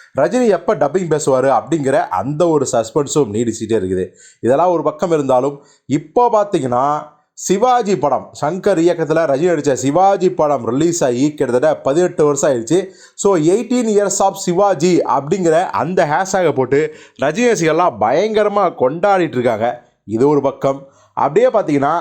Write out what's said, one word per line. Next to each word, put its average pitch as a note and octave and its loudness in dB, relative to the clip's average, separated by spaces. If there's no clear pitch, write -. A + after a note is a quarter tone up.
ரஜினி G3 0
எப்ப G3+ 0
டப்பிங் D3 -2
பேசுவாரு C#3 2
அப்படிங்கிற C#3 0
அந்த C#3+ -2
ஒரு D3+ 2
சஸ்பென்ஸும் C3 0
நீடிச்சுட்டே A2+ -2
இருக்குது. F#2 -2
இதெல்லாம் C#3 2
ஒரு E3 0
பக்கம் D#3 -2
இருந்தாலும், C#3 0
இப்போ D3+ 0
பாத்தீங்கன்னா, D3 0
சிவாஜி G#3 0
படம், C3 -2
சங்கர் E3+ 0
இயக்கத்துல E3 0
ரஜினி D3 0
நடிச்ச C#3+ 0
சிவாஜி F3 2
படம் D3 0
ரிலீஸ் D#3 0
ஆகி C#3 0
கிட்டத்தட்ட C3+ 0
பதினெட்டு E3 0
வருஷம் D3 2
ஆயிடுச்சு. C#3+ 0
So, G3 -2
எயிட்டீன் A3 0
இயர்ஸ் G3+ 0
of F#3+ 0
சிவாஜி F3+ 0
அப்படிங்கிற D#3+ 0
அந்த E3 -2
ஹேஷ்டேகை F3 0
போட்டு C#3 0
ரஜினி E3+ 0
ரசிகர்லாம் D#3+ 0
பயங்கரமா G3+ 0
கொண்டாடிட்டு E3 0
இருக்காங்க. A#2 0
இது A2+ 2
ஒரு D3 4
பக்கம். C3+ -2
அப்படியே D#3+ 2
பாத்தீங்கன்னா, D3+ 0